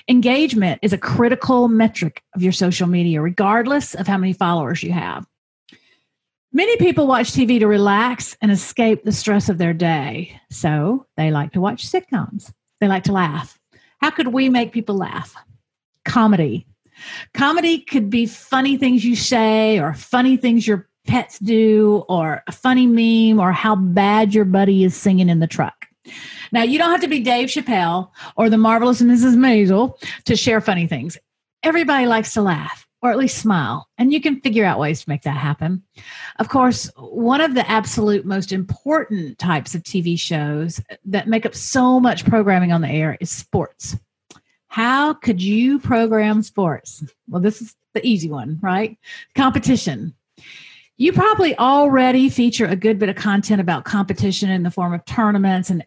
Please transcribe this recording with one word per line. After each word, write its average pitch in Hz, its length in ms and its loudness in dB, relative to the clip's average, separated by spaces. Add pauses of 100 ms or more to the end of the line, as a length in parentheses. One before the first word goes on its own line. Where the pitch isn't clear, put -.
Engagement 247 720 2
is 202 140 0
a - 20 -4
critical 247 720 0
metric 220 540 0 (120)
of 180 80 -4
your 185 80 2
social 180 360 0
media, 175 340 0
regardless 214 760 0
of 196 120 -8
how 196 100 -2
many 185 160 0
followers 170 500 -2
you 170 80 -6
have. 90 360 -6 (1200)
Many 440 280 2
people 320 280 2
watch 247 260 0
T 262 120 2
V 233 140 2
to 214 80 4
relax 208 760 0
and 214 100 2
escape 220 540 0
the 208 80 -2
stress 202 380 -2
of 170 80 -2
their 170 160 0
day, 165 680 -4 (100)
so 165 540 -2 (140)
they 156 120 0
like 147 220 -4
to 185 80 -2
watch - 260 -4
sitcoms. 226 640 -6 (300)
They 202 80 0
like 190 160 -2
to 208 80 0
laugh. 160 480 -4 (400)
How 294 80 0
could 311 200 -4
we 262 200 0
make 240 240 0
people 220 240 -4
laugh? - 400 -10 (680)
Comedy. 190 600 2 (680)
Comedy 330 440 0
could 220 320 -2
be 233 160 0
funny 262 500 -2
things 254 280 2
you 240 120 2
say 220 640 2
or - 120 -2
funny 254 440 0
things 233 320 2
your 202 200 -2 (160)
pets - 360 -4
do 214 680 4
or 160 380 -2
a - 60 -14
funny 254 340 2
meme 226 540 4
or 180 100 2
how 214 240 0
bad 196 580 2
your 214 120 4
buddy 190 400 4
is 185 100 0
singing 185 340 2
in 165 120 2
the 165 80 0
truck. - 400 -6 (640)
Now, 226 100 0
you 254 160 0
don't 339 140 2
have 359 80 0
to 339 80 -2
be 294 100 -2
Dave 247 300 0
Chappelle 185 600 -2 (260)
or 226 120 2
the 220 100 4
marvelous 233 440 4
Missus 240 320 6
Maisel 226 640 4 (260)
to 233 100 2
share 220 240 0
funny 175 260 -2
things. 156 320 -8 (460)
Everybody 302 420 0
likes 220 280 -2
to 214 80 0
laugh 170 440 -4 (140)
or 247 100 0
at 220 80 0
least 269 200 -2
smile, 151 500 -2 (100)
and 254 140 2
you 302 80 0
can 285 200 -2
figure 220 240 0
out 135 140 0
ways 147 240 -4
to - 60 -14
make 143 140 -4
that 143 160 -4
happen. 156 440 -4 (560)
Of 226 120 -4
course, 254 460 0
one 233 440 -2
of 302 140 0
the 247 140 0
absolute 214 560 0
most 190 280 -4
important 190 880 -4
types 165 340 -4
of 165 80 -8
T 185 200 -6
V 170 120 -2
shows 156 680 -6 (260)
that 196 200 -4
make 220 200 -2
up - 100 -6
so 254 420 0
much 247 260 0
programming 190 460 2
on 170 120 0
the 135 80 -4
air 156 300 -2
is 175 120 -8
sports. - 640 -8 (720)
How 269 440 0
could 190 300 -2
you 240 380 0
program 220 600 0
sports? - 600 -6 (240)
Well, 175 140 -4
this 214 180 -2
is - 160 -18 (160)
the 226 140 -4
easy 170 240 0
one, 143 320 -8
right? 202 340 -4 (380)
Competition. 226 800 -2 (840)
You 330 160 0
probably 392 460 2
already 262 720 4
feature 233 340 0
a 165 100 0
good 214 240 0
bit 196 120 0
of 185 60 -6
content 202 440 0
about 165 240 0
competition 202 640 -2
in 185 140 0
the 175 80 -2
form 175 240 -4
of 170 100 -8
tournaments 196 640 0
and 175 180 -2